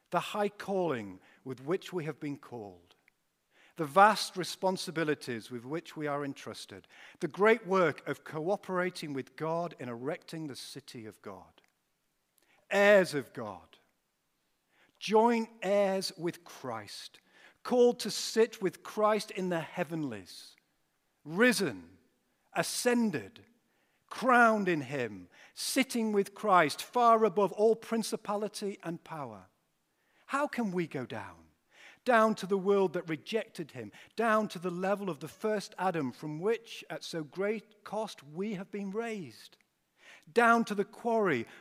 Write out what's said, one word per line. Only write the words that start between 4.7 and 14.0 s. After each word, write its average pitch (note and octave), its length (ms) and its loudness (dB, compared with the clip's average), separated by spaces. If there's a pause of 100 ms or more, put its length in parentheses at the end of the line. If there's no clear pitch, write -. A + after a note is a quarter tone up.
with A#2+ 140 -10
which D#3 320 -10
we D3+ 100 -6
are C#3+ 160 -2
entrusted, A#2 640 -12 (340)
the F3 80 -4
great G#3+ 380 2
work F3 400 2
of - 180 -8
cooperating F3+ 880 -4
with C3 220 -8
God E3 420 -4
in C3 100 -10
erecting D3+ 600 -8
the B2 80 -12
city - 500 -16
of G#2 160 -18
God. F#2 400 -18 (1080)
Heirs G3+ 440 6
of C3+ 180 -6
God, G2 460 -12 (1200)